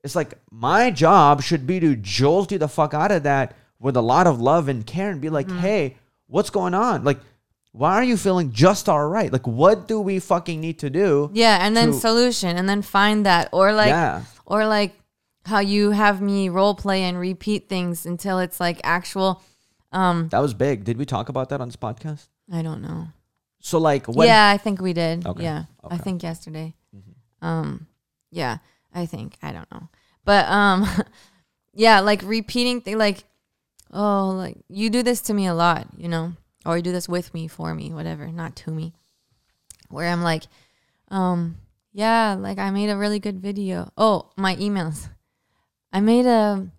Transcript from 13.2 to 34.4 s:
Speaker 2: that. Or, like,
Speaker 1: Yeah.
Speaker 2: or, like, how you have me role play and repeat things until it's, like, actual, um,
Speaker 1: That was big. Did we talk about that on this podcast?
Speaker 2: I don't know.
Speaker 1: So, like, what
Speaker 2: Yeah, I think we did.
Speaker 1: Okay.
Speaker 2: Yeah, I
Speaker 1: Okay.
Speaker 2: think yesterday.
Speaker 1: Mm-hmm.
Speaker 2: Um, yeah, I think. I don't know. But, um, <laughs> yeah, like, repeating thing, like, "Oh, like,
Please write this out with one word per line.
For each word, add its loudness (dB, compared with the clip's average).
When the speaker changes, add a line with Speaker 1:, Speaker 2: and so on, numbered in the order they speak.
Speaker 2:
that. 2
Or, 4
like, 4
Speaker 1:
Yeah. 0
Speaker 2:
or, 0
like, 0
how 0
you 2
have 2
me -2
role 2
play -2
and -4
repeat -4
things -6
until -4
it's, -6
like, -2
actual, -2
um, 0
Speaker 1:
That 2
was 0
big. -2
Did -4
we -6
talk -6
about -6
that -6
on -8
this -16
podcast? -10
Speaker 2:
I -4
don't -8
know. -12
Speaker 1:
So, -2
like, 2
what 4
Speaker 2:
Yeah, 8
I 4
think -4
we -4
did. -2
Speaker 1:
Okay. -8
Speaker 2:
Yeah, -6
I -20
Speaker 1:
Okay. -6
Speaker 2:
think -6
yesterday. -12
Speaker 1:
Mm-hmm. -18
Speaker 2:
Um, -6
yeah, -6
I -6
think. -14
I -10
don't -16
know. -18
But, 4
um, 4
<laughs> -8
yeah, 6
like, 2
repeating -2
thing, -6
like, -4
"Oh, 0
like, -10